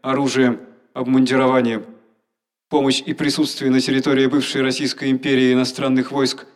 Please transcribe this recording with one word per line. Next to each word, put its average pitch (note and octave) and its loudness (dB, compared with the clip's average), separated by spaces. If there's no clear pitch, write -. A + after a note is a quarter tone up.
оружием, C3 0
обмундированием. B2+ 2
Помощь C3+ 0
и E3 -4
присутствие C#3+ -2
на C3 4
территории C3+ 2
бывшей C3+ 0
Российской C3+ -4
империи C3 2
иностранных B2+ 0
войск, C3+ -2